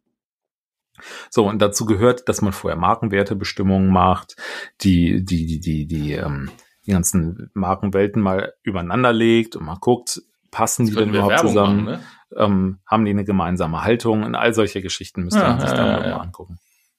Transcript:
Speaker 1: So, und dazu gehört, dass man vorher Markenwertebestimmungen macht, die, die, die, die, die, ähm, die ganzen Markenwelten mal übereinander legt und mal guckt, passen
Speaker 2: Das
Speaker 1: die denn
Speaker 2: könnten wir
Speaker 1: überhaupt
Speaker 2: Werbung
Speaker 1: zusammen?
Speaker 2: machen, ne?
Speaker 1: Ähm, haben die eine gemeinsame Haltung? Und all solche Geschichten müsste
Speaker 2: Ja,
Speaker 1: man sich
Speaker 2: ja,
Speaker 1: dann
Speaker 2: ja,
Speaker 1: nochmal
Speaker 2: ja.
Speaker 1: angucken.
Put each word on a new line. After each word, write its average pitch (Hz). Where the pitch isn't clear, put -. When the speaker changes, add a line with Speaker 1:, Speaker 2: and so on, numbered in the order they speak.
Speaker 1:
So, 107
und 104
dazu 104
gehört, 110
dass -
man 98
vorher 82
Markenwertebestimmungen 98
macht, 92
die, 92
die, 87
die, 80
die, 78
die, 76
ähm, 71
die 104
ganzen 85
Markenwelten 98
mal 98
übereinander 98
legt 113
und -
mal 82
guckt, -
passen 113
Speaker 2:
Das 110
Speaker 1:
die 104
denn 110
Speaker 2:
könnten -
wir 101
Speaker 1:
überhaupt 101
Speaker 2:
Werbung 165
Speaker 1:
zusammen? 101
Speaker 2:
machen, 139
ne? -
Speaker 1:
Ähm, 95
haben 110
die 104
eine 101
gemeinsame 87
Haltung? 110
Und 117
all 113
solche 107
Geschichten 92
müsste 135
Speaker 2:
Ja, 170
Speaker 1:
man 123
sich -
Speaker 2:
ja, 127
Speaker 1:
dann 120
Speaker 2:
ja, 104
Speaker 1:
nochmal 95
Speaker 2:
ja. -
Speaker 1:
angucken. 90